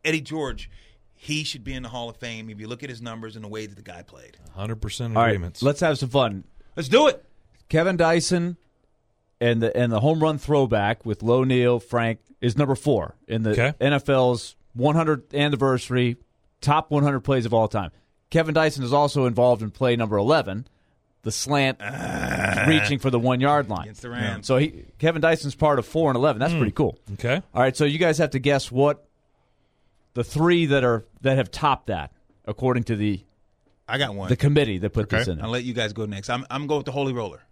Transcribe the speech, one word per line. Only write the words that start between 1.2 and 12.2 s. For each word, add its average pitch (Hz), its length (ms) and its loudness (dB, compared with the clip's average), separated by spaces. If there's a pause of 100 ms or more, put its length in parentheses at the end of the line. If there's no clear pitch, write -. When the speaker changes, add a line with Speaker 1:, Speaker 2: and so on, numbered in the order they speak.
Speaker 1:
should 127 180 -10
be 135 120 -10
in 127 100 -10
the 113 60 -14
Hall 120 180 -10
of 113 80 -16
Fame 113 340 -12
if 104 80 -16
you 107 80 -14
look 120 160 -12
at 143 80 -12
his 113 100 -16
numbers 113 360 -12
and 107 80 -14
the 104 40 -14
way 107 180 -10
that 101 100 -20
the 101 60 -20
guy 87 200 -18
played. - 340 -20 (200)
Speaker 2:
Hundred 110 260 -8
percent 113 340 -4
Speaker 3:
All 113 60 4
right, 117 60 6
Speaker 2:
agreements. 90 340 -2
Speaker 3:
let's 143 160 2
have 156 180 0
some 131 120 -4
fun. 113 340 0 (320)
Speaker 1:
Let's 143 140 -6
do 285 180 6
it. - 180 0 (440)
Speaker 3:
Kevin 170 280 2
Dyson 170 600 2 (840)
and 117 220 2
the, 113 140 0
and 120 160 2
the 107 80 2
home 156 200 2
run 156 180 2
throwback 117 680 0
with 107 160 -4
Lo 123 220 4
Neal, 123 340 2
Frank, 113 400 -2 (220)